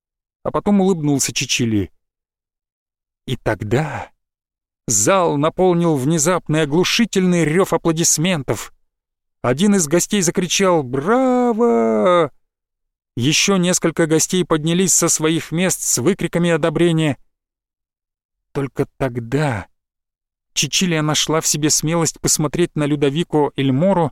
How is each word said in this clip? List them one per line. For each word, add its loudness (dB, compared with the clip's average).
а -4
потом 2
улыбнулся 0
Чичилии. -2
И -6
тогда -4
зал 0
наполнил 2
внезапный 0
оглушительный 2
рёв 2
аплодисментов. -2
Один 2
из 0
гостей 0
закричал 0
«Браво!». 2
Ещё 2
несколько 0
гостей 0
поднялись 0
со 0
своих -2
мест -2
с -4
выкриками -2
одобрения. 0
Только -4
тогда -4
Чичилия -2
нашла 0
в -6
себе 0
смелость -2
посмотреть -2
на -2
Людовико 0
Эль 0
Моро, 2